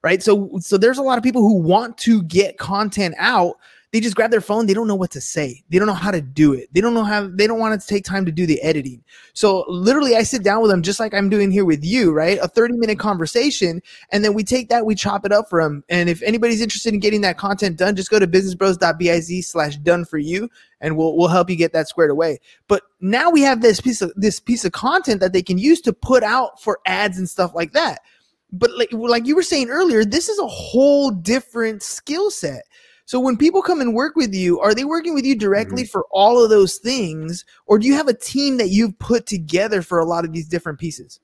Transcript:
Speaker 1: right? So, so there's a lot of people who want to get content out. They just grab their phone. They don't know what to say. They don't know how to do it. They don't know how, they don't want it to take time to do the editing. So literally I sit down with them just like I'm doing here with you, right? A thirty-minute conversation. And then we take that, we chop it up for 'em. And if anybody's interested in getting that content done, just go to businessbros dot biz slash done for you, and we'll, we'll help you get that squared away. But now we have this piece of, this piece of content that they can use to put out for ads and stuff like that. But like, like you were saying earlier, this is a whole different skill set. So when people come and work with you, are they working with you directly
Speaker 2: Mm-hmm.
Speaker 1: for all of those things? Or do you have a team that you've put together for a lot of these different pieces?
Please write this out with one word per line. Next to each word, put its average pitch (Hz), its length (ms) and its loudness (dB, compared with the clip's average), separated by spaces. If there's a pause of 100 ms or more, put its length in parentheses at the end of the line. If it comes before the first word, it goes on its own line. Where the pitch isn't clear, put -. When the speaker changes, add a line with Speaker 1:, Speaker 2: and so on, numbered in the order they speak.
Speaker 1:
right? 180 180 0
So, 202 380 0
so 196 180 -2
there's 247 220 2
a 277 40 -4
lot 262 140 0
of 226 60 -4
people 240 180 2
who 214 140 6
want 190 440 0
to 220 220 2
get 175 380 0
content 196 580 -4
out. 190 380 0 (360)
They 220 100 0
just 220 160 -2
grab 226 120 2
their 220 120 2
phone. 220 240 -2
They 196 80 2
don't 226 160 0
know 202 60 0
what 185 160 -4
to 135 100 -14
say. 135 480 -8
They 175 80 2
don't 208 100 4
know 202 60 0
how 180 180 -4
to 175 80 -2
do 143 320 2
it. 131 220 -4
They 175 80 4
don't 233 120 0
know 226 120 0
how, 208 220 -2
they 190 200 0
don't 226 120 -2
want 220 160 0
it 190 40 -6
to - 80 -14
take 202 160 -2
time 190 220 -4
to 170 60 -2
do 170 140 -2
the 156 160 -4
editing. 135 400 -4 (320)
So 190 360 2
literally 233 480 2
I 226 60 2
sit 233 200 -4
down 202 180 2
with 220 80 4
them 180 120 2
just 190 180 -4
like - 140 -6
I'm 196 160 0
doing 202 200 2
here 190 140 2
with 156 180 2
you, 185 300 2
right? 160 300 2
A 175 80 -2
thirty-minute 233 500 0
conversation. 196 840 -2 (300)
And 202 100 0
then 208 120 0
we 214 100 -2
take 240 240 -2
that, 240 180 0
we 214 100 0
chop 202 300 -4
it 202 60 0
up 208 180 2
for 165 120 2
'em. 147 260 -2
And 175 220 0
if 170 140 -4
anybody's 226 380 0
interested 226 320 -4
in 208 60 -2
getting 208 220 0
that 185 160 0
content 196 400 -4
done, 196 180 0
just 185 160 -4
go 214 80 4
to 190 80 4
businessbros 185 520 0
dot 165 200 0
biz 170 480 -2
slash 147 300 -4
done 170 260 0
for 160 140 -8
you, 180 320 -4 (320)
and 156 160 -4
we'll, 160 180 0
we'll 170 140 4
help 175 200 2
you 180 60 -2
get 165 160 2
that 160 160 -2
squared 156 240 2
away. 151 300 0 (260)
But 196 160 0 (160)
now 240 300 0
we 302 140 4
have 262 180 2
this 226 180 4
piece 247 220 -2
of, 180 160 -4
this 202 240 0
piece 233 240 -2
of 170 80 -2
content 254 480 0
that 185 100 2
they 185 120 0
can 180 140 -2
use 302 240 4
to 214 120 0
put 254 280 2
out 226 400 -2
for 208 240 -4
ads 190 320 -2
and 185 120 -6
stuff 180 260 -2
like 170 160 -4
that. 285 300 -2 (500)
But 233 260 2
like, 240 140 -2
like 233 340 -2
you 302 120 2
were 359 60 2
saying 269 260 -2
earlier, 277 340 2
this 240 240 -2
is 427 100 -4
a 403 100 -4
whole 277 640 2
different 220 680 -4
skill 370 480 -6
set. 139 340 -8 (440)
So 254 120 -4
when 254 180 0
people 339 240 2
come 349 200 0
and 240 120 0
work 285 220 -2
with 240 180 0
you, 180 260 0
are 208 140 2
they 247 100 -2
working 320 300 -4
with 269 120 -2
you 269 100 2
directly 202 480 -2
Speaker 2:
Mm-hmm. 214 80 -10
Speaker 1:
for 185 180 -4
all 233 340 4
of 220 60 4
those 202 280 4
things? 175 680 -6 (220)
Or 202 100 4
do 214 80 0
you 277 80 4
have 294 140 0
a 240 80 2
team 269 420 -2
that 208 120 0
you've 202 280 0
put 226 300 -2
together 185 560 -2
for 170 160 -2
a 160 60 0
lot 170 200 -2
of 160 80 -8
these 160 140 -8
different 160 320 -8
pieces? - 440 -12